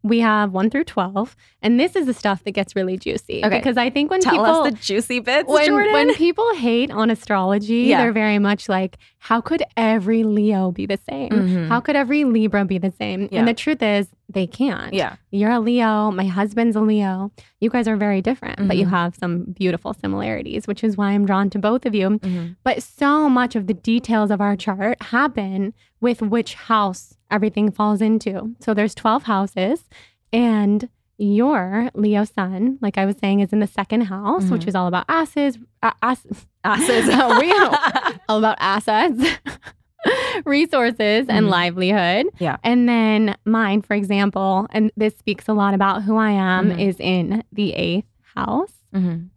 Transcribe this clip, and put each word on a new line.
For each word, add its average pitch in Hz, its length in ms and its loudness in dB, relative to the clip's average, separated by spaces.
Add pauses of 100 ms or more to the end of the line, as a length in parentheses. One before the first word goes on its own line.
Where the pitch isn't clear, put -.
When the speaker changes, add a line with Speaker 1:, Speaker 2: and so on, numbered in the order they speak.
Speaker 1:
we 233 140 2
have 214 320 2
one 190 200 0
through 277 120 -2
twelve, 196 540 -4 (260)
and 240 160 4
this 349 160 0
is 339 120 0
the 247 80 -2
stuff 196 280 -2
that 208 80 -8
gets 190 240 -4
really 185 240 -2
juicy. - 460 -6
Speaker 2:
Okay. 214 140 2
Speaker 1:
Because 247 180 0
I 247 120 2
think 285 220 -2
when 381 100 0
Speaker 2:
Tell 311 120 2
Speaker 1:
people 214 140 2
Speaker 2:
us 320 260 2
the 208 40 -6
juicy 233 440 -4
bits, 247 280 0
Speaker 1:
when, 302 200 4
Speaker 2:
Jordan. 403 240 2
Speaker 1:
when 294 240 4
people 349 400 0
hate 240 340 0
on 220 180 0
astrology, 208 720 0
Speaker 2:
Yeah. 254 200 4
Speaker 1:
they're 233 100 2
very 214 280 2
much 202 280 0
like, 190 300 -2 (220)
"How 226 200 0
could 311 220 -2 (140)
every 220 480 2
Leo 208 480 2
be 196 140 -6
the 196 120 -4 (100)
same? 269 220 -8
Speaker 2:
Mm-hmm. 185 380 0
Speaker 1:
How 233 100 0
could 277 160 -2
every 285 300 2
Libra 220 400 2
be 190 140 -4
the 185 120 -2
same?" 202 400 -6
Speaker 2:
Yeah. 196 80 -4
Speaker 1:
And 226 80 4
the 233 80 2
truth - 260 -2
is, 202 280 0 (200)
they 185 200 -2
can't. - 440 -4
Speaker 2:
Yeah. 170 220 -2 (160)
Speaker 1:
You're 208 220 0
a 240 80 2
Leo. 220 500 2
My 190 160 -2
husband's 208 480 0
a 214 60 0
Leo. 202 500 0 (300)
You 220 100 0
guys 240 160 0
are 220 100 0
very 202 240 0
different, 208 460 -4
but 180 100 2
you 180 100 2
Speaker 2:
Mm-hmm. 175 100 0
Speaker 1:
have 175 180 -2
some 175 380 -4
beautiful 180 420 -4
similarities, 202 720 -6
which 202 160 -6
is 214 140 0
why 202 140 0
I'm 202 160 2
drawn 196 240 2
to 202 100 -4
both 220 260 0
of 220 80 -2
you. 190 140 0 (100)
Speaker 2:
Mm-hmm. 180 360 -6 (100)
Speaker 1:
But 247 180 -2
so 294 460 0
much 247 260 2
of 196 140 -4
the 214 60 0
details 220 580 0
of 196 80 -2
our 202 160 0
chart 202 440 -4
happen 208 720 -2 (260)
with 233 220 -2
which 220 320 -2
house 202 640 -2 (140)
everything 208 400 0
falls 214 320 0
into. 220 580 -2
So 220 140 -2
there's 208 200 0
twelve 233 280 0
houses, 202 640 -2 (500)
and 214 540 2 (280)
your 208 800 0
Leo 208 300 2
sun, 202 580 -2
like 202 160 -2
I 196 80 2
was 202 120 -2
saying, 196 220 2
is 196 140 0
in 214 60 2
the 202 60 0
second 214 360 -2
house, 202 480 -2
which 175 120 0
Speaker 2:
Mm-hmm. 170 60 -4
Speaker 1:
is 185 60 -4
all 180 140 0
about 180 200 -2
asses, 294 480 0 (260)
uh, 226 100 0 (100)
ass-, 247 240 -2 (380)
Speaker 2:
Asses. 226 420 2
Speaker 1:
<laughs> 269 340 4
we 330 120 2
Speaker 2:
<laughs> 294 760 0
Speaker 1:
all 214 100 2
about 220 220 2
assets, 220 640 0 (220)
<laughs> 508 960 -6
resources, 247 840 0
and 185 180 2
Speaker 2:
Mm-hmm. - 20 2
Speaker 1:
livelihood. 185 800 2 (120)
Speaker 2:
Yeah. 165 240 -2
Speaker 1:
And 240 260 2
then 220 560 2
mine, 214 380 0
for 208 120 -4
example, 196 760 0
and 214 260 0
this 214 200 0
speaks - 320 -6
a 226 40 0
lot 202 220 2
about 196 280 0
who 214 140 0
I 220 160 2
am, 185 380 2
Speaker 2:
Mm-hmm. 175 100 -4
Speaker 1:
is 196 180 0
in 185 540 -2
the 202 220 -2
eighth 175 320 -4 (280)
house. 277 380 -4 (220)
Speaker 2:
Mm-hmm. 175 320 -4 (100)